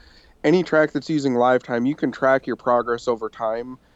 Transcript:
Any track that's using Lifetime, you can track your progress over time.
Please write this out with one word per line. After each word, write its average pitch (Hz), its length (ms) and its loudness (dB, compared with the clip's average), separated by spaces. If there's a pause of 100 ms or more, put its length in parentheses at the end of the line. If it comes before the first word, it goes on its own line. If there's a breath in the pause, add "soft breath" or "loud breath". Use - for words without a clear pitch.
(420 soft breath)
Any 170 200 4
track 156 300 2
that's 147 180 -6
using 139 240 0
Lifetime, 123 500 0
you 143 100 0
can 147 180 -2
track 131 340 0
your 117 100 -6
progress 120 520 -2
over 113 200 -4
time. 120 480 -6 (200)